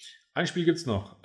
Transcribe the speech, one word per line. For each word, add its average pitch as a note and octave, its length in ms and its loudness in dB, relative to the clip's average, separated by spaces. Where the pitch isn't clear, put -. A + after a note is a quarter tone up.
Ein E3+ 120 0
Spiel E3+ 200 0
gibt's E3 180 4
noch. G2+ 400 -2